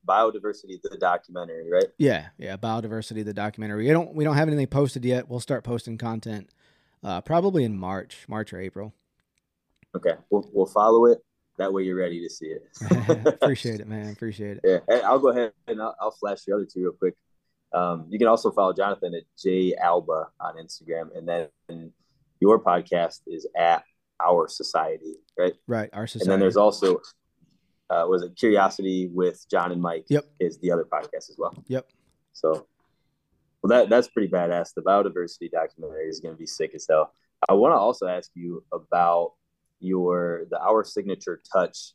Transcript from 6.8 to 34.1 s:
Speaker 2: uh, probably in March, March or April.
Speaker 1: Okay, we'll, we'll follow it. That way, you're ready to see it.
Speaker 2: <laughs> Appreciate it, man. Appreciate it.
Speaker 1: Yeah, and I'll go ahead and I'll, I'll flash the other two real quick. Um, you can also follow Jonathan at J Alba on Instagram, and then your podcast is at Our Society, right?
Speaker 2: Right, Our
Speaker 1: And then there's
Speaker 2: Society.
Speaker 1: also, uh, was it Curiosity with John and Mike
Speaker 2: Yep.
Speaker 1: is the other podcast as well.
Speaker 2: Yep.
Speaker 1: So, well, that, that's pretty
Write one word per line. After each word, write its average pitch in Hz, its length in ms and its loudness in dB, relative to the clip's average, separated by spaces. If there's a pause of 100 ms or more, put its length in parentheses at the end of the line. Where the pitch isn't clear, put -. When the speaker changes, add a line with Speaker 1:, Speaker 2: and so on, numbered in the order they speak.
Speaker 2:
uh, 92 160 -6
probably 175 440 0
in 107 140 -4
March, 92 500 -10
March 107 240 -8
or 92 80 -12
April. 98 340 -12 (1000)
Speaker 1:
Okay, 82 180 0 (140)
we'll, 101 240 0
we'll 95 140 2
follow 113 400 6
it. 117 120 6 (380)
That 95 160 -2
way, 95 120 -2
you're 92 100 -2
ready 87 260 -4
to 82 80 -10
see - 180 -14
it. 80 160 -12 (760)
Speaker 2:
<laughs> - 40 -12
Appreciate 123 380 0
it, 107 80 -12
man. 107 260 -8
Appreciate 104 440 -10
it. - 80 -16
Speaker 1:
Yeah, 92 140 4 (180)
and 113 100 0
I'll 131 140 4
go 135 80 4
ahead 120 240 0 (160)
and 110 120 -6
I'll, 110 200 -6
I'll 107 100 -4
flash 101 340 -6
the 98 80 -4
other 104 140 -2
two - 160 -10
real 90 100 -2
quick. 90 220 -2 (580)
Um, 87 360 -2
you 104 100 -6
can 117 80 4
also 110 240 4
follow 95 220 2
Jonathan 95 420 -2
at 82 80 -8 (180)
J 92 400 0
Alba 82 500 0 (100)
on 82 160 -8
Instagram, 82 600 -12
and 82 120 -10
then 85 640 -8 (480)
your 107 200 8
podcast 87 680 0
is 82 180 -12 (100)
at 85 280 4 (360)
Our 85 280 4
Society, 78 640 -4 (240)
right? 90 140 2 (160)
Speaker 2:
Right, 113 240 -4
Our 107 220 -8
Speaker 1:
And 107 140 -6
then 98 120 4
there's 95 140 4
Speaker 2:
Society. 101 420 4
Speaker 1:
also, - 40 -6 (880)
uh, 85 200 0
was 92 160 2
it 87 100 -14
Curiosity 95 760 2
with 90 360 -2
John 90 220 0
and 87 100 -4
Mike 85 280 -4
Speaker 2:
Yep. 147 160 0 (160)
Speaker 1:
is 87 180 -2
the 87 140 0
other 85 120 0
podcast - 460 -8
as - 80 -20
well. 90 160 -6 (140)
Speaker 2:
Yep. 127 180 -6 (460)
Speaker 1:
So, 78 340 -2 (960)
well, 95 60 0
that, 117 200 6
that's 117 200 4
pretty 101 200 -2